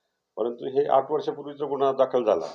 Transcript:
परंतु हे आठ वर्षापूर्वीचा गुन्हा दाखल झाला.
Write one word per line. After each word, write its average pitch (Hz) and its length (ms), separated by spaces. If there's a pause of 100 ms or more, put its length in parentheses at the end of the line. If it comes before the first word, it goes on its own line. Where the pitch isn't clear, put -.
(360)
परंतु 120 280
हे 139 220
आठ 135 240
वर्षापूर्वीचा 143 540
गुन्हा 135 280
दाखल 127 320
झाला. 87 300